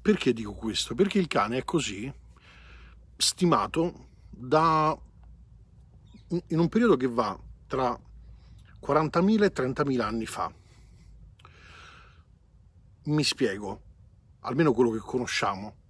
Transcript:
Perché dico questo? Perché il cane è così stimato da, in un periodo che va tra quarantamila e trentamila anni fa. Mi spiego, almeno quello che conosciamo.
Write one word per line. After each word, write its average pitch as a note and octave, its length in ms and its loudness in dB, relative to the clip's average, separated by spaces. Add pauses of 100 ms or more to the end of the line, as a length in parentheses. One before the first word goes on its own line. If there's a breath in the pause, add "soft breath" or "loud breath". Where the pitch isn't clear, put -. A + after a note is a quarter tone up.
Perché F#3 320 2
dico G#2+ 220 -6
questo? A2 400 -6
Perché F#3+ 240 2
il F3+ 80 0
cane A#2 320 -2
è C3 60 -6
così A#2+ 460 -4 (1040 soft breath)
stimato E3 920 0 (240)
da, D#3 680 2 (1300)
in E3 300 -4
un E3+ 100 2
periodo A3 280 4
che B2+ 120 0
va A2+ 300 -2 (280)
tra C3 320 -2 (800 soft breath)
quarantamila E3+ 680 2
e F#3+ 80 2
trentamila C3 540 -2
anni A2+ 200 -6
fa. F2+ 240 -6 (2500 loud breath)
Mi D3+ 200 2
spiego, G#2 580 -2 (580)
almeno C#3 320 2
quello A#2 200 4
che A2 80 -4
conosciamo. G#2+ 760 -4 (160)